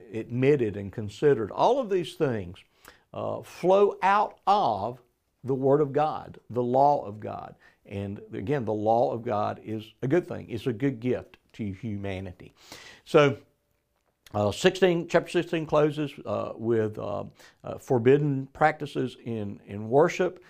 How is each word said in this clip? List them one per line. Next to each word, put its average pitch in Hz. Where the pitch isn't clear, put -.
admitted 120
and 101
considered, 113
all 220
of 240
these 185
things, 107
uh, 107
flow 190
out 196
of 127
the 127
Word 135
of 139
God, 143
the 123
law 135
of 107
God. 107
And 101
again, 120
the 107
law 113
of 113
God 104
is 107
a 131
good 175
thing. 98
It's 110
a 131
good 120
gift 110
to 120
humanity. 98
So, 143
uh, 208
sixteen, 185
chapter 165
sixteen 170
closes, 151
uh, 104
with, 110
uh, 101
uh, -
forbidden 135
practices 147
in, 107
in 104
worship 170